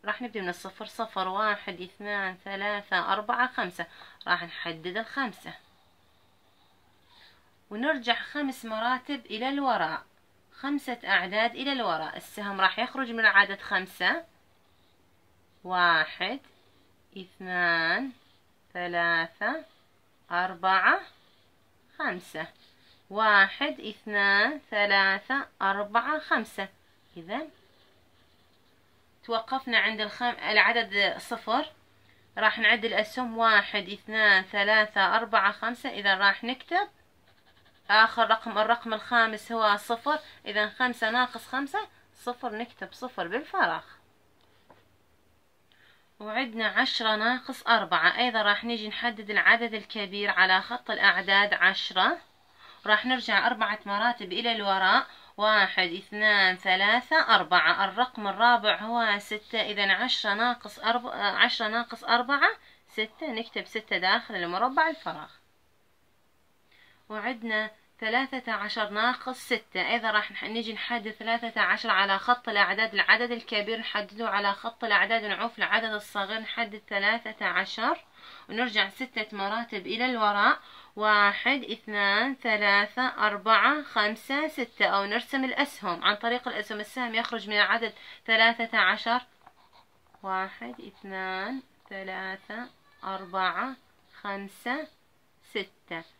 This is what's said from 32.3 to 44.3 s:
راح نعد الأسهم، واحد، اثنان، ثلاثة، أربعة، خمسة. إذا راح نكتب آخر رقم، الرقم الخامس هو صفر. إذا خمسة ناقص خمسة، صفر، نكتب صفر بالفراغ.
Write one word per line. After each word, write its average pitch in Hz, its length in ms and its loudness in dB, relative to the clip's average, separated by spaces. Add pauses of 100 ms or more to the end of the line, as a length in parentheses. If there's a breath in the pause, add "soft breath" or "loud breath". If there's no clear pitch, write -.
راح 214 200 0
نعد 220 260 2
الأسهم، 226 540 -4
واحد، 208 500 4
اثنان، 208 540 2
ثلاثة، 208 720 2
أربعة، 214 360 2
خمسة. 240 380 -6
إذا 202 240 2
راح 196 300 2
نكتب 330 440 -2 (1000)
آخر 220 400 4
رقم، 220 280 0
الرقم 226 360 2
الخامس 220 580 0
هو 214 240 4
صفر. 262 420 -2 (280 loud breath)
إذا 208 220 0
خمسة 233 420 -2
ناقص 247 380 -2
خمسة، 285 400 -4 (260 soft breath)
صفر، 240 420 -8
نكتب 226 360 -10
صفر 202 360 -8
بالفراغ. 220 540 -2 (2500 soft breath)